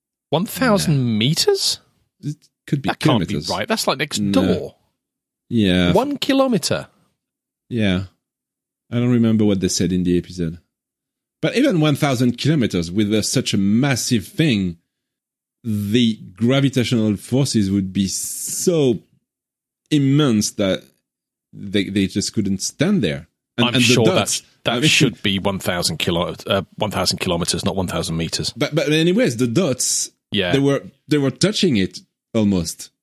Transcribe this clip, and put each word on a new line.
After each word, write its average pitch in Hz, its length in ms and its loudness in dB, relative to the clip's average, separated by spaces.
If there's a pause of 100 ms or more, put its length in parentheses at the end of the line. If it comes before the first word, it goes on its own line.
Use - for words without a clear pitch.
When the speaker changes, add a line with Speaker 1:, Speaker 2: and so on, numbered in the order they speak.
(300)
Speaker 1:
One 170 160 0
thousand 196 580 0
Speaker 2:
Nah. 113 140 0
Speaker 1:
meters? 165 600 0 (420)
Speaker 2:
It 147 140 -8 (320)
could 139 160 -2
be 95 60 -2
Speaker 1:
That - 100 -6
can't 120 280 2
Speaker 2:
kilometers. 82 200 -6
Speaker 1:
be 95 60 -2
right. 107 140 -4
That's, 220 200 -2
like, 151 100 0
next - 220 -4
Speaker 2:
No. - 120 0 (140)
Speaker 1:
door. - 300 -2 (760)
Speaker 2:
Yeah. 90 440 4
Speaker 1:
One 269 240 2
kilometer. 262 680 0 (800)
Speaker 2:
Yeah. 98 360 0 (880)
I 120 80 -2
don't 123 120 2
remember 113 320 4
what 101 180 4
they 92 80 0
said 90 220 0
in 92 120 0
the 87 160 2
episode. 87 400 -6 (840)
But - 140 -2
even 240 240 2
one 151 160 2
thousand 127 420 0
kilometers 101 540 0
with, 104 200 0
uh, 107 120 2
such - 320 -2
a - 20 2
massive 110 680 0
thing, 101 500 0 (880)
the 110 500 0 (200)
gravitational 117 840 0
forces 117 540 0
would 98 200 0
be 98 160 -2
so - 920 -2 (920)
immense 139 600 2
that 98 320 -2 (680)
they, 101 380 -4
they 98 180 0
just - 260 -4
couldn't 98 280 -2
stand 180 420 0
there. 76 240 -4 (300)
And, 123 100 2
Speaker 1:
I'm - 80 -2
Speaker 2:
and 127 80 4
the 117 40 2
Speaker 1:
sure 120 180 6
Speaker 2:
dots, 117 360 0
Speaker 1:
that, - 60 -20 (180)
that 123 80 0
Speaker 2:
I 123 80 -2
mean, 151 80 2
Speaker 1:
should 123 340 2
be 98 160 0
one 95 200 -2
thousand 87 380 -4
kilo-, 85 380 -2 (100)
uh, 98 160 0 (140)
one 101 160 -4
thousand 92 280 -2
kilometers, 87 460 -2
not 90 100 -2
one 90 120 -2
thousand 82 300 -4
meters. - 380 -6
Speaker 2:
But, 147 200 -4
but 147 160 0
anyways, 165 460 2
the 127 100 0
dots, 131 640 -2 (200)
Speaker 1:
Yeah. 92 200 0
Speaker 2:
they 139 80 4
were, 139 240 2 (240)
they 147 100 2
were 135 140 2
touching 180 460 0
it 92 220 -2 (340)
almost. 98 580 0 (120)